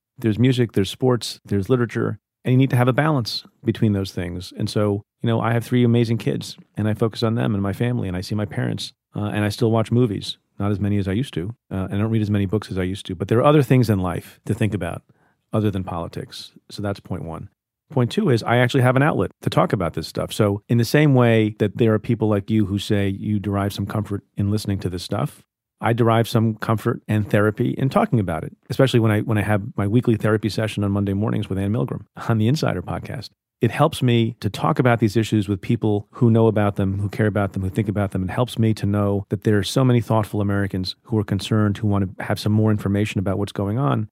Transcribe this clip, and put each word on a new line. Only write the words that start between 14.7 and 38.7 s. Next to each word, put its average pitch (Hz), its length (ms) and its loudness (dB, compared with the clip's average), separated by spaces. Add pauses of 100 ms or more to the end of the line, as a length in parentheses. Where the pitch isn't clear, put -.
about 90 280 -6 (500)
other 107 180 0
than 95 140 -4
politics. - 680 -10 (180)
So - 100 -14
that's 101 200 -6
point - 240 -10
one. 80 260 -12 (400)
Point 120 200 0
two 208 200 0
is 110 120 2
I 117 140 0
actually 123 260 2
have 127 140 4
an 135 60 2
outlet 135 280 0 (120)
to - 80 -2
talk 170 240 2
about 85 180 -2
this 80 160 -8
stuff. - 240 -6
So 101 340 0
in 120 120 2
the 117 60 2
same 147 300 4
way 113 440 4
that 104 180 0
there 113 160 4
are 110 60 2
people 110 300 0
like 101 200 0
you 110 160 2
who 98 140 -2
say 101 300 0
you 101 300 -2
derive 98 360 -2
some 101 100 -6
comfort 101 400 -6 (100)
in 101 160 -2
listening 101 280 -2
to 92 100 -6
this 87 140 -8
stuff, 120 400 -6 (360)
I 113 140 2
derive 113 340 4
some 110 280 0
comfort - 520 -2
and 104 220 0
therapy 107 480 2
in 135 140 -2
talking 202 280 2
about 85 260 -2
it, - 120 -12 (140)
especially 127 300 4
when 110 100 4
I, 104 100 2
when 107 160 -2
I 101 60 2
have 107 340 -2
my 101 100 0
weekly 117 300 2
therapy 107 320 0
session 104 360 -4
on 101 80 0
Monday 101 200 0
mornings 110 380 -2
with 95 80 -4
Ann 101 140 -2
Milgram 123 340 -4 (220)
on 113 100 2
the 110 100 2
Insider 117 320 0
podcast. 98 480 -8 (320)
It 113 100 4
helps 156 300 0
me 117 400 2
to 107 80 -2
talk 160 300 -2
about 120 220 4
these 110 180 2
issues 107 280 2
with 98 140 -2
people 107 520 -2
who 117 180 4
know 113 160 6
about 104 300 2
them, 98 220 0
who 101 120 -4
care 110 160 0
about 101 260 -2
them, 95 100 -4
who 95 60 -2
think 98 200 -2
about 101 240 -2
them. 92 120 -2
It 90 60 -4
helps 123 280 -2
me 110 140 4